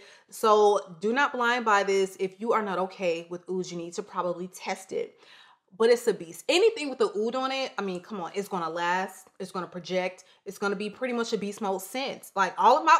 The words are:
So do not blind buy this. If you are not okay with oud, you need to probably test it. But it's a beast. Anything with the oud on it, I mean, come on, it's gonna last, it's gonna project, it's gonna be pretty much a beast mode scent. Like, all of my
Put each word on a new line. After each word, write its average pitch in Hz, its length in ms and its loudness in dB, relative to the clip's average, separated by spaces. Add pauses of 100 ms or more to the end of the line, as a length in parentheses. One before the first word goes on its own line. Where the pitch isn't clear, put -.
(300)
So 208 720 4
do 208 140 0
not 269 200 2
blind 240 320 0
buy 202 180 4
this. 190 360 0
If 190 200 -6
you 220 140 0
are 220 100 2
not 190 160 -2
okay 175 500 -4
with 175 200 -12
oud, 180 200 -4
you 175 80 -10
need 170 160 -10
to 208 100 -6
probably 180 440 -6
test - 440 -10
it. - 240 -6 (600)
But 226 120 4
it's 233 180 2
a 208 60 4
beast. 170 360 -14
Anything 311 400 2
with - 100 -6
the 226 160 2
oud 226 200 -2
on 262 160 -2
it, 269 260 -4
I 196 40 -4
mean, 180 200 -6
come 202 200 -10
on, 160 120 -8
it's 190 140 -6
gonna 170 220 -6
last, 175 580 -4 (120)
it's 185 120 -10
gonna 175 160 -6
project, 180 560 -6 (220)
it's 196 120 -14
gonna 202 180 -2
be 208 140 -6
pretty 247 240 -6
much 233 200 -2
a 220 40 0
beast 202 240 -8
mode 190 200 -2
scent. - 540 -8
Like, 190 220 0
all 220 200 6
of 320 80 -4
my 320 140 8